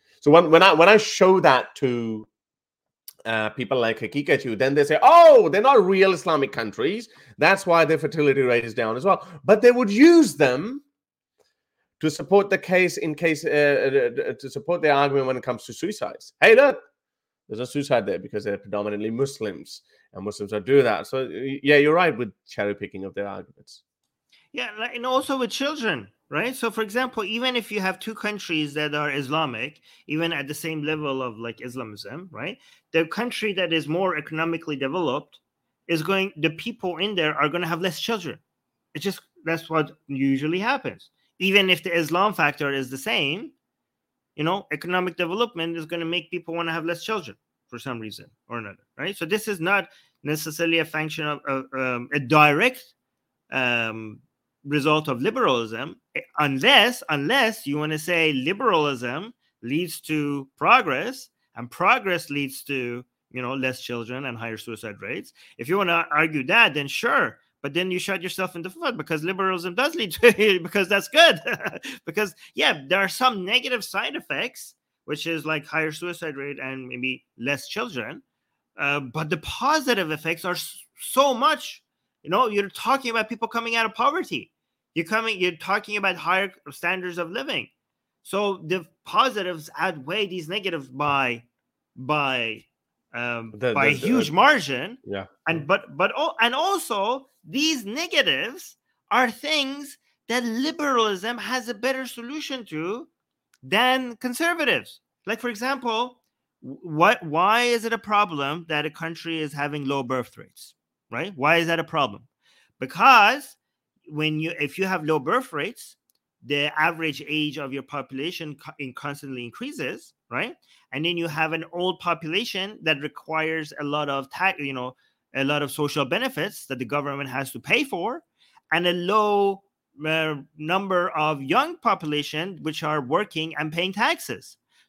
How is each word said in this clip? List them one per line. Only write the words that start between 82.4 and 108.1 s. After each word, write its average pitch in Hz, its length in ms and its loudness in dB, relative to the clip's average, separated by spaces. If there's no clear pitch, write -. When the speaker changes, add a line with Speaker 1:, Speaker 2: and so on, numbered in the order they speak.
Speaker 2:
you're 202 220 -2
talking 254 420 -2
about 220 180 -2
people 226 180 -4
coming 233 280 -4
out 226 100 2
of 220 100 -4
poverty. 262 560 -2
You're 165 100 -2
coming, 220 340 -2
you're 180 160 0
talking 208 420 -4
about 196 180 -2
higher 185 360 -2
standards 180 460 -6
of 170 120 -6
living. 226 380 -6
So 196 420 -2
the 175 200 -4
positives 185 720 0
outweigh 170 500 -4
these 170 220 -8
negatives 175 400 -6
by, 135 540 0
by, 131 720 -4
um, 117 420 -8
Speaker 1:
The, 117 180 -2
Speaker 2:
by 135 160 4
Speaker 1:
the, - 40 4
Speaker 2:
a 135 40 -4
huge 196 300 0
Speaker 1:
the, 147 60 -6
Speaker 2:
margin. 180 720 2
Speaker 1:
yeah. 98 200 -6
Speaker 2:
And, 160 200 -2
but, 180 280 -2
but, 185 220 0
al-, 311 240 -2
and 233 120 2
also 269 760 -2
these 269 380 -2
negatives 247 920 -4
are 233 200 2
things 285 640 -6
that 240 160 -2
liberalism 240 920 -2
has 226 320 -6
a 247 40 -8
better 262 320 -4
solution 254 600 -10
to 185 420 -6
than 247 540 0
conservatives. 254 840 -2
Like, 226 140 -6
for 240 100 -6
example, 247 720 -4
wh-, 131 240 -16
what, 175 400 2
why 180 380 2
is 240 240 0
it 226 80 -2
a 226 40 -2
problem 170 680 -2